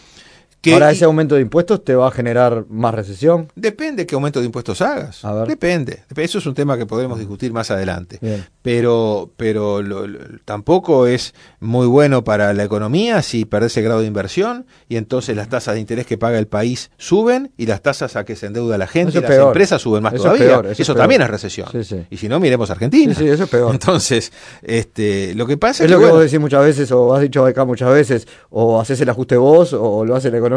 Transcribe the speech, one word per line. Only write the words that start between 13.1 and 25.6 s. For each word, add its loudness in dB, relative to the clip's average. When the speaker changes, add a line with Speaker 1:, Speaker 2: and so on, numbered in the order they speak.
Speaker 1:
si -4
perdés -2
el 0
grado 0
de 0
inversión -4
y -8
entonces -4
las -8
tasas -6
de -4
interés -6
que -6
paga -2
el -2
país -6
suben 0
y -8
las -4
tasas -6
a -4
que -12
se -12
endeuda -4
la -4
gente -2
Speaker 2:
Eso -2
Speaker 1:
y 0
Speaker 2:
es -2
Speaker 1:
las 2
Speaker 2:
peor. 6
Speaker 1:
empresas 2
suben 0
más -2
Speaker 2:
Eso -2
es -
Speaker 1:
todavía. 4
Speaker 2:
peor, 4
eso -4
es -6
Speaker 1:
Eso -2
Speaker 2:
peor. 2
Speaker 1:
también 4
es -2
recesión. -10
Speaker 2:
Sí, -6
sí. -10
Speaker 1:
Y -14
si -8
no, -2
miremos 0
Argentina. 2
Speaker 2:
Sí, 0
sí, 2
eso 2
es -4
peor. 2
Speaker 1:
Entonces, -2
este, -4
lo -4
que -2
pasa 0